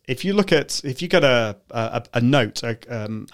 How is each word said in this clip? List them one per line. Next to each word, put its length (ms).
if 180
you 80
look 180
at, 320
if 200
you 40
get 160
a, 340
a, 340
a 60
note, 420
a, 120
um, 440